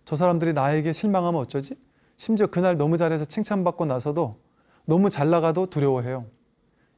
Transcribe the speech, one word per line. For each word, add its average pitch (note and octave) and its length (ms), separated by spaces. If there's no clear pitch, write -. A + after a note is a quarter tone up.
저 D#3+ 120
사람들이 E3+ 360
나에게 D3+ 400
실망하면 F3 480
어쩌지? C#3 360
심지어 G#3+ 300
그날 F3+ 300
너무 D3+ 200
잘해서 D#3+ 280
칭찬받고 F3+ 640
나서도, C#3 500
너무 F#3 260
잘 D3 200
나가도 E3 360
두려워해요. C3 600